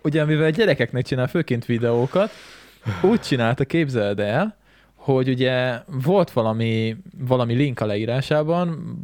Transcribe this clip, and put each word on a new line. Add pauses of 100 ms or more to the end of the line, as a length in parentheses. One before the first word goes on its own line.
ugye,
mivel
gyerekeknek
csinál
főként
videókat, (680)
úgy
csinálta,
képzeld
el, (380)
hogy
ugye (220)
volt
valami, (320)
valami
link
a
leírásában,